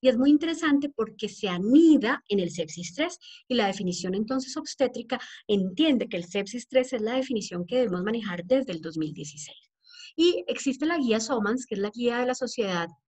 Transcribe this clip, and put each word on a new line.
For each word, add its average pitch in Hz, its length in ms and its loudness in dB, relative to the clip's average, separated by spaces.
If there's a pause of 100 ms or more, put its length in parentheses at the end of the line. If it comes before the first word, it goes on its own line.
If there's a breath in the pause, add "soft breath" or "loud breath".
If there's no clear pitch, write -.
Y 254 80 6
es 233 80 4
muy 262 120 6
interesante 302 600 4
porque 220 400 -6
se - 180 -6
anida 247 800 6
en 202 120 2
el 170 120 -2
sepsis 170 420 -8
tres 339 240 -4 (300 loud breath)
y 254 80 -2
la 214 120 2
definición 185 480 -4
entonces 262 420 -4
obstétrica 254 640 -4 (280 loud breath)
entiende 208 640 2
que 185 80 -6
el 175 80 -6
sepsis 202 420 -6
tres 254 240 2
es 240 100 -4
la 226 140 -2
definición 214 500 -4
que 247 120 -2
debemos 185 260 0
manejar 202 420 -4
desde 254 280 2
el 160 80 -8
dos 160 160 -8
mil 156 160 -4
dieciséis. - 580 -16 (440 loud breath)
Y 349 320 4
existe - 380 -2
la 339 120 0
guía 226 220 2
somans, 226 460 -2
que 214 100 -8
es 190 60 -4
la 202 80 -2
guía 240 300 -2
de 247 60 0
la 247 100 0
Sociedad 190 540 -2 (180)